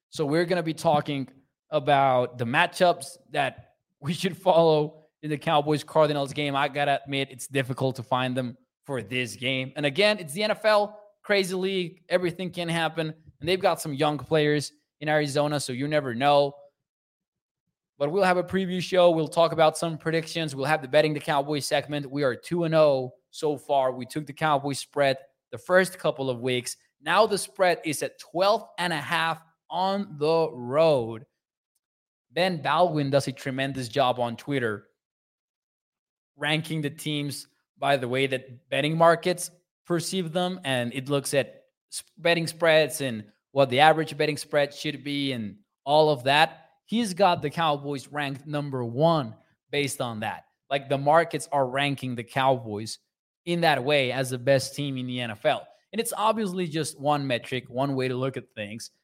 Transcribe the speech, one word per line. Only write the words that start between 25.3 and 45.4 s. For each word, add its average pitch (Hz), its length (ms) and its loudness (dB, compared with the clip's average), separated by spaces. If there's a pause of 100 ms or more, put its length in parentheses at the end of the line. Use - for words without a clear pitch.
the 123 60 -12
first 185 400 2
couple 139 320 -2
of 120 120 -6
weeks. 123 360 -2 (240)
Now 175 240 4
the 208 120 0
spread 175 460 0
is 151 200 -4
at - 160 -8
twelve 202 480 0 (100)
and 175 160 -2
a 147 80 -4
half 160 400 -2 (280)
on 190 480 -4
the 160 340 2
road. 123 760 0 (1040)
Ben 170 300 0
Baldwin 151 480 2
does 139 180 2
a 139 40 -2
tremendous 135 560 -6
job 127 320 2
on 117 160 -2
Twitter 117 520 -4 (1500)
ranking 156 460 -2
the 147 80 -4
teams 147 580 -8 (300)
by 139 180 2
the 127 120 -2
way 127 180 0
that 131 440 -8
betting 143 280 0
markets 170 540 4 (340)
perceive 170 460 -2
them, 180 320 -2
and 123 300 -2
it 135 160 -8
looks 143 260 -2
at - 300 -2 (260)
s-, - 120 -12 (140)
betting 170 300 0
spreads 156 540 2
and 113 220 -4 (280)
what 135 180 4
the 123 100 2
average 156 380 4
betting 151 200 -2
spread 143 360 -2
should 143 300 -8
be 143 280 -4
and 107 260 -8 (280)